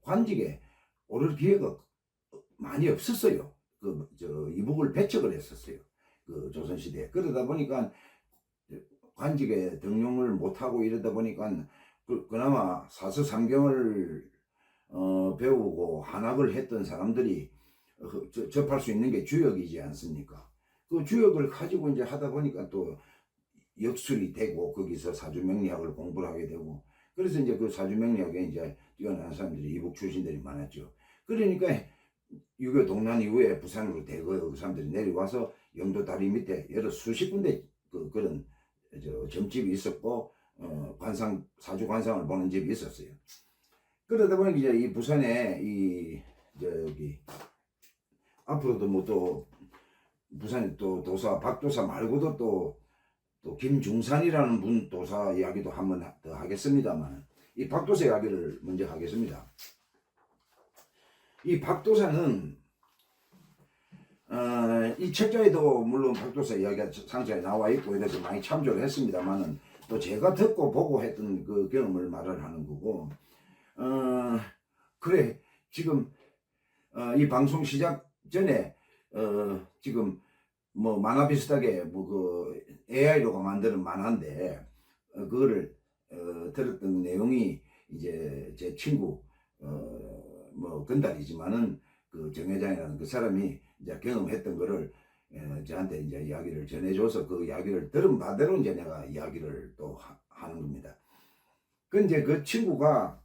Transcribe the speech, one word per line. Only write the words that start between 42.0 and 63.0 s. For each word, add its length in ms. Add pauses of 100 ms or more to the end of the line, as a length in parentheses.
보는 220
집이 220
있었어요. 380 (960)
그러다 320
보니 220
이제 160
이 180
부산에 720
이 580 (380)
저기 580 (1300)
앞으로도 420
뭐 180
또 420 (920)
부산에 380
또 260
도사, 360
박도사 460
말고도 520
또, 420 (640)
또 140
김중산이라는 1040
분 280
도사 440
이야기도 360
한번 320
하-, 200
더 120
하겠습니다만 920 (300)
이 120
박도사 380
이야기를 560
먼저 280
하겠습니다. 600 (1900)
이 160
박도사는, 1000 (1700)